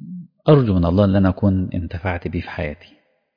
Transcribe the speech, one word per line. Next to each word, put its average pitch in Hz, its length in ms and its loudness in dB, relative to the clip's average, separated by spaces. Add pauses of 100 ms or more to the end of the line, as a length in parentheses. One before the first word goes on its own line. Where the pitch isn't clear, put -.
(480)
أرجو 135 260 4
من 90 100 2
الله 92 200 4
أن 95 120 2
أنا 95 120 4
أكون 92 460 0
انتفعت 87 540 -6
بيه 87 120 -6
في - 100 -14
حياتي. - 460 -12 (400)